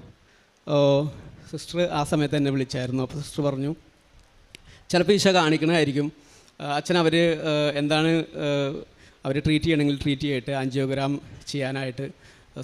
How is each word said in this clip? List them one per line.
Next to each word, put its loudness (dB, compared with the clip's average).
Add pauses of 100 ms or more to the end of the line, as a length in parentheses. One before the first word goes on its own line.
(680)
ഓ, 0 (760)
സിസ്റ്റർ -10 (220)
ആ 0
സമയത്ത് 0
എന്നെ 2
വിളിച്ചായിരുന്നു. -2
അപ്പോൾ -6
സിസ്റ്റർ -6
പറഞ്ഞു, -2 (1200)
"ചിലപ്പോൾ 4
ഈശോ 4
കാണിക്കണമായിരിക്കും, 2 (480)
ആ, -8 (120)
അച്ഛൻ 0
അവർ, 4
ഏഹ്, 2
എന്താണ്, 2 (360)
ഏഹ്, 0 (480)
അവർ -2 (100)
ട്രീറ്റ് 2
ചെയ്യണമെങ്കിൽ 2
ട്രീറ്റ് 0
ചെയ്യട്ടെ, -2
ആൻജിയോഗ്രാം -2 (340)
ചെയ്യാനായിട്ട് -6 (580)